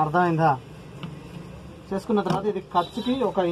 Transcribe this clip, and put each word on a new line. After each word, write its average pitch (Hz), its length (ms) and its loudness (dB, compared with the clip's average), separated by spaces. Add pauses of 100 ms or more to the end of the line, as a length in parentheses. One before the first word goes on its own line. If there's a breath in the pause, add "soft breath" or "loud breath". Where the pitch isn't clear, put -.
అర్థమైందా? 160 480 4 (1400)
చేసుకున్న 202 380 0
తర్వాత 185 260 2
ఇది 185 80 -2 (140)
ఖర్చుకి 226 400 0 (140)
ఒక 185 220 2